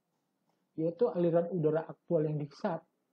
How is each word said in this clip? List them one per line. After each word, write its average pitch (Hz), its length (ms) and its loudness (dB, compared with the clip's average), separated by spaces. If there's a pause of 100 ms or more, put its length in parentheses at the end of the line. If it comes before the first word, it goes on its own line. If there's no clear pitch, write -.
(800)
yaitu 170 320 0
aliran 170 400 2
udara 156 360 0
aktual 156 400 -2
yang 151 120 -2
dihisap 160 440 -6 (300)